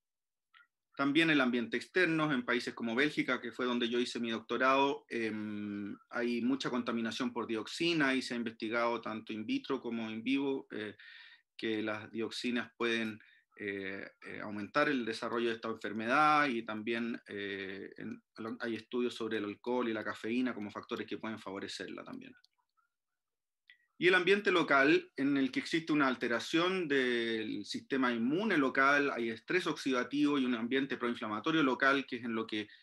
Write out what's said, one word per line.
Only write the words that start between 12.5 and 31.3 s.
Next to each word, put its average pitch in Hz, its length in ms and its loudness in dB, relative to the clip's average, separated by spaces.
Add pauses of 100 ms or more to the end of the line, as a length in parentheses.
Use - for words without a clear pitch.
pueden, 113 420 -2 (380)
eh, 98 520 -6 (160)
eh, 98 160 -10
aumentar 104 480 0
el 127 160 0
desarrollo 117 440 -2
de 113 60 -2
esta 117 120 -8
enfermedad 123 800 2
y 117 160 -2
también, 117 640 -4
eh, 98 680 -8
en, - 260 -12 (360)
hay 113 160 -4
estudios 120 380 -2
sobre 110 240 -4
el 104 60 -4
alcohol 120 440 -2
y 113 60 0
la 107 100 -4
cafeína 117 520 -2
como 104 160 -8
factores 113 340 -8
que 107 140 -8
pueden 110 180 -8
favorecerla 95 680 -10
también. 90 300 -14 (1700)
Y 165 80 4
el 185 80 8
ambiente 196 340 4
local, 156 640 6
en 139 220 2
el 135 140 2
que 139 80 -4
existe 160 340 0
una 147 140 4
alteración 160 800 0
del 117 800 0
sistema 127 460 0
inmune 156 460 2
local, 139 540 4
hay 117 180 -2
estrés 175 380 -2
oxidativo 143 720 2
y 131 60 2
un 123 100 2
ambiente 127 420 0
proinflamatorio 120 640 0